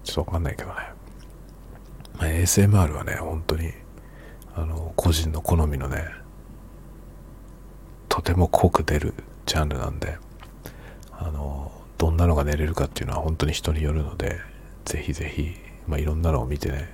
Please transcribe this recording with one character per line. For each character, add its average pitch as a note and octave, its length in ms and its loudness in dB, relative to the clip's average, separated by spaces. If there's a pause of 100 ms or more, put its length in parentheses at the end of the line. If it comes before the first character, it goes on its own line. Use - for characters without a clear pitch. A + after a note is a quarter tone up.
ち - 80 -8
ょ - 120 -2
っ - 20 -2
と - 60 -8
わ - 20 -4
か F2 60 2
ん E2 40 0
な D2 80 -2
い - 40 -6
け - 80 -8
ど - 60 -10
ね。 - 60 -10 (1400)
ま E2 100 -2
あ、 - 20 2
エ D#2+ 120 2
ー - 20 6
エ F2+ 40 6
ス G2 160 6
エ G2+ 60 8
ム G2+ 120 8
ア F#2 40 8
ー D#2 40 6
ル D2 80 0
は C#2 80 -4
ね、 - 120 -4
本 D#2+ 300 -4
当 D2+ 100 2
に、 D#2+ 160 -2 (840)
あ E2 100 -2
の、 D#2+ 300 -6
個 - 160 4
人 D#2+ 200 2
の D#2 100 -2
好 - 140 4 (120)
み C#2+ 100 0
の C2+ 100 -2
ね、 C2+ 160 -2 (2000)
と - 120 2
て - 120 2
も F2 140 6
濃 - 220 6
く - 140 2
出 D2+ 160 2
る - 140 -2 (320)
ジ - 100 -2
ャ D#2 80 4
ン D2 60 2
ル C#2 80 -2
な B1 120 -4
ん C#2+ 100 -6
で、 - 180 -6 (960)
あ E2 200 -6
の、 C#2+ 400 -6 (260)
ど E2 120 6
ん E2 80 4
な F2 100 8
の D#2 80 8
が C#2+ 80 4
寝 C#2+ 140 2
れ D#2 80 2
る D#2+ 80 0
か - 120 2
っ - 40 -4
て - 120 -8
い - 40 -4
う - 40 -2
の - 80 -2
は - 40 -4
本 D#2+ 160 0
当 C#2+ 80 2
に D#2 80 2
人 - 180 0
に D#2 120 2
よ D2+ 100 2
る D#2 100 2
の - 140 -6
で、 - 220 -2 (460)
ぜ - 200 -4
ひ D2+ 80 -2
ぜ D2+ 200 -6
ひ、 D2+ 220 -2 (320)
ま D#2 100 0
あ、 - 20 0
い D2+ 40 0
ろ D#2 120 0
ん D#2+ 60 0
な E2 100 4
の C#2+ 100 2
を - 40 -2
見 C#2+ 120 -2
て C#2+ 140 -2
ね C#2 220 -4